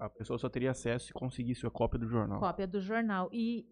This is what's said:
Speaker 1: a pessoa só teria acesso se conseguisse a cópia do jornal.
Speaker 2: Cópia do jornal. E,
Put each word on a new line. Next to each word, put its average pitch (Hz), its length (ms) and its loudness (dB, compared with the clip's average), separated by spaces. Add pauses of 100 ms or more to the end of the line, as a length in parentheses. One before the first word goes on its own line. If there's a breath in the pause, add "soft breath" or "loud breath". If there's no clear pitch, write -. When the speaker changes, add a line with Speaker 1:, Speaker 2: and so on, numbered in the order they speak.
Speaker 1:
a 107 100 -4
pessoa 117 280 -4
só 127 120 0
teria 127 200 2
acesso 123 360 0
se - 80 -16
conseguisse 123 520 -2
a 113 40 0
cópia 117 280 2
do 117 80 0
jornal. 107 340 2
Speaker 2:
Cópia 190 260 2
do 196 120 -2
jornal. 202 540 2
E, 233 400 0